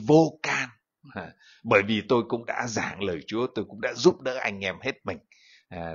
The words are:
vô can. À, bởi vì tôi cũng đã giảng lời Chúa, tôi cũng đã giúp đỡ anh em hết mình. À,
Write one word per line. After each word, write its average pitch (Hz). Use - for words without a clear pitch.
vô 156
can. 135
À, 87
bởi 110
vì 107
tôi 120
cũng 117
đã 120
giảng 101
lời 87
Chúa, 117
tôi 104
cũng -
đã 123
giúp 123
đỡ 127
anh 107
em 90
hết 131
mình. 95
À, 85